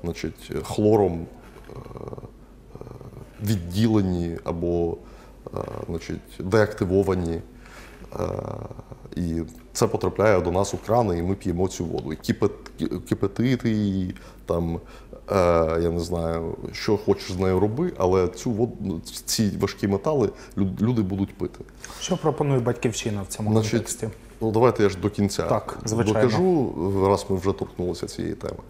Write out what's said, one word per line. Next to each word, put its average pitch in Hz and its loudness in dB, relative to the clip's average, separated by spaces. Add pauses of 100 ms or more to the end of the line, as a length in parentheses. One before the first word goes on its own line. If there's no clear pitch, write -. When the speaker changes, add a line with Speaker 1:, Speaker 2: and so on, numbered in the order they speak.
Speaker 1:
значить, - -8 (100)
хлором, 104 4 (100)
е, - -16
е, - -16 (680)
відділені 92 2
або, 85 0 (580)
е, - -4 (280)
значить, 85 -8 (180)
деактивовані. 92 2 (800)
Е, - -2 (920)
і 82 -2 (300)
це - 2
потрапляє 95 2
до 87 0
нас 95 0
у 90 -8
крани, 104 2
і 85 -2
ми 92 0
п'ємо 92 -2
цю - -6
воду. - -6
І - -6
кипят-, - -2
ки-, - -4 (100)
кипятити 120 0
її, 98 0 (320)
там, 85 0 (500)
е, - 0 (480)
я 85 2
не 85 -2
знаю, 82 -2 (160)
що - 0
хочеш - 0
з 90 -6
нею 92 4
роби, 123 0
але 92 4
цю - -6
воду, 101 -2 (240)
ці 104 2 (100)
важкі - 0
метали 151 2 (280)
люд-, 95 0
люди 113 2
будуть 98 -4
пити. - -8 (360)
Speaker 2:
Що 180 -2
пропонує 143 2
Батьківщина 113 -2
в 92 -8
цьому 107 -2
Speaker 1:
Значить, 107 4
Speaker 2:
контексті? 110 -2 (320)
Speaker 1:
ну, 110 0
давайте 113 6
я 98 6
ж 92 0
до 98 0
кінця 101 0
Speaker 2:
Так, 104 0
звичайно. 107 2
Speaker 1:
докажу, 143 4 (340)
раз 98 4
ми 98 2
вже 92 0
торкнулися 90 -4
цієї 85 -6
теми. - -8 (120)